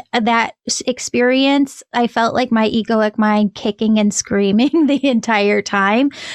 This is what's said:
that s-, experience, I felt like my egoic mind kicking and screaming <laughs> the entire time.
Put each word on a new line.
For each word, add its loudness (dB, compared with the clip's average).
that 0
s-, -6
experience, 0
I 0
felt -2
like -2
my 2
egoic -2
mind 0
kicking -2
and 2
screaming 0
<laughs> 2
the 0
entire 2
time. 0